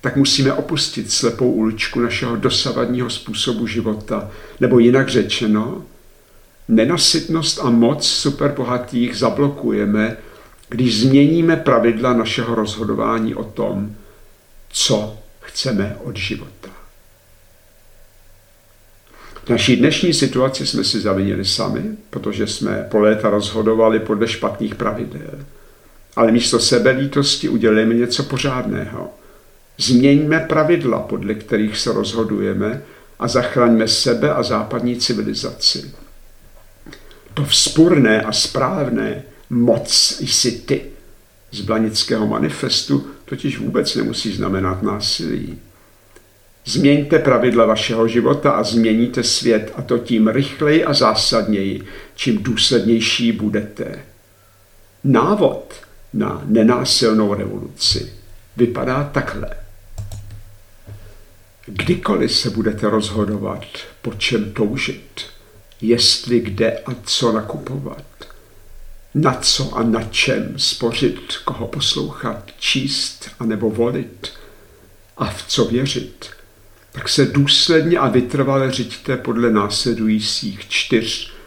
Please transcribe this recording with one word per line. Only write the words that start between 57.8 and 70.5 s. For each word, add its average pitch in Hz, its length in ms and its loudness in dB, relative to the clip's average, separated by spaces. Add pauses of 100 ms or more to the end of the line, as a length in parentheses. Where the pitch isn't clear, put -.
vypadá 127 480 0
takhle. - 460 -4 (2250)
Kdykoliv - 640 -2
se - 180 0
budete 104 400 -2
rozhodovat, 101 720 -2 (380)
po 113 120 -8
čem 104 380 -2
toužit, - 680 -4 (600)
jestli, 117 600 2
kde 101 380 -2
a - 120 -10 (140)
co - 280 0
nakupovat, - 720 -8 (1120)
na 147 200 2
co - 420 -4
a 120 60 -2
na 113 200 0
čem 107 540 -2